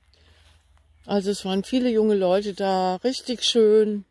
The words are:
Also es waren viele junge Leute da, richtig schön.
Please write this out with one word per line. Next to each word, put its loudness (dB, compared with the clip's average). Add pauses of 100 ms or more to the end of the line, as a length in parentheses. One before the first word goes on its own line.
(1080)
Also -2
es -6
waren -4
viele -2
junge 2
Leute 0
da, -2
richtig -6
schön. 2